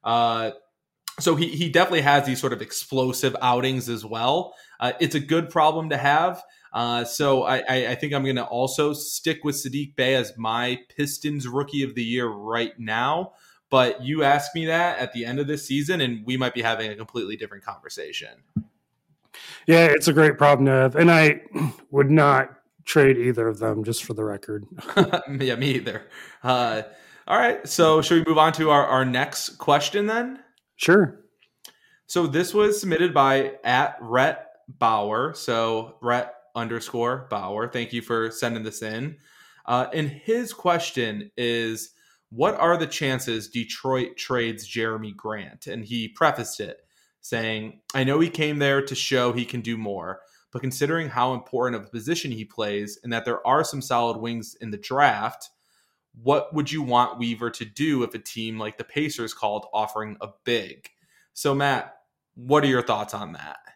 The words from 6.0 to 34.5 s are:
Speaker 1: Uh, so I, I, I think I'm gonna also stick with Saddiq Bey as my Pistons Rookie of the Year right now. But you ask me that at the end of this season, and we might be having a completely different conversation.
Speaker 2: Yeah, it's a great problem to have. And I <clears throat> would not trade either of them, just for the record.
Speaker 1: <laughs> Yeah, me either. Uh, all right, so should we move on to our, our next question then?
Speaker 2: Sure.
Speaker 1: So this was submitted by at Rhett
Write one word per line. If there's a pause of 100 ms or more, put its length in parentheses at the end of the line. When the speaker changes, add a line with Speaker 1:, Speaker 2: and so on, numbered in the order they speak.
Speaker 1:
Uh,
so
I,
I,
I
think
I'm
gonna
also
stick
with
Saddiq
Bey
as
my (180)
Pistons
Rookie
of
the
Year
right
now. (380)
But
you
ask
me
that
at
the
end
of
this
season,
and
we
might
be
having
a
completely
different
conversation. (1200)
Speaker 2:
Yeah,
it's
a
great
problem
to
have.
And
I (140)
<clears throat>
would
not (340)
trade
either
of
them,
just
for
the
record. (300)
Speaker 1:
<laughs> (340)
Yeah,
me
either. (400)
Uh, (440)
all
right,
so
should
we
move
on
to
our,
our
next
question
then? (360)
Speaker 2:
Sure. (800)
Speaker 1:
So
this
was
submitted
by (120)
at
Rhett (220)